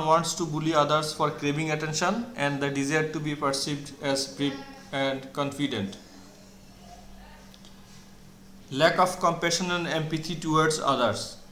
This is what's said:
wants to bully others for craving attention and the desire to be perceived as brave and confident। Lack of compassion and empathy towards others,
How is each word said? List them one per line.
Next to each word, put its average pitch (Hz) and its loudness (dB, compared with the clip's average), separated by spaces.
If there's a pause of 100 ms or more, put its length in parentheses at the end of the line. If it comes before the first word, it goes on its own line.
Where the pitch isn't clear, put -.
wants 165 4
to 160 -2
bully 151 0
others 151 4 (120)
for 147 4 (100)
craving 147 0
attention 156 0
and 143 -2
the 139 0
desire 156 2
to 160 -4
be 151 -2
perceived 139 -2
as 139 0 (200)
brave 143 0 (360)
and 135 -2
confident। 139 -2 (2750)
Lack 170 6
of 185 2
compassion 170 2
and 175 0
empathy 156 -2
towards 156 4
others, 120 2 (360)